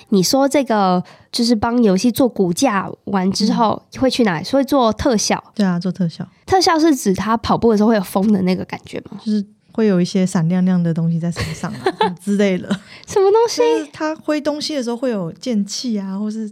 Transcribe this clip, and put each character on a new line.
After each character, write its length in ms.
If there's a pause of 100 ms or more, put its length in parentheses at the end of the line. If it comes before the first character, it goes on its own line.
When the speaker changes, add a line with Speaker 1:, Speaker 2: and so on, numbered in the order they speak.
(100)
Speaker 1:
你 120
说 260
这 160
个， 380 (300)
就 120
是 100
帮 280
游 140
戏 160
做 160
骨 240
架 360 (160)
完 280
之 200
后， 280 (160)
Speaker 2:
嗯。 40
Speaker 1:
会 80
去 140
哪 160
里？ 60
是 100
会 100
做 280
特 240
效？ 260 (120)
Speaker 2:
对 120
啊， 140
做 100
特 180
效。 180 (200)
Speaker 1:
特 140
效 180
是 160
指 180
他 240
跑 220
步 140
的 40
时 60
候 60
会 80
有 40
风 320
的 100
那 120
个 100
感 200
觉 140 (120)
吗？ 140
Speaker 2:
就 80
是 120 (280)
会 160
有 120
一 40
些 200
闪 240
亮 160
亮 160
的 140
东 160
西 80
在 140
身 100 (100)
上 200
啊， 380
<laughs> 120
之 140
类 200
的。 120 (400)
Speaker 1:
什 120
么 120
东 160
西？ 140
Speaker 2:
就 220
是 80
他 220
挥 260
东 220
西 140
的 60
时 60
候 80
会 140
有 220
溅 340
气 320
啊， 180
或 140
是 220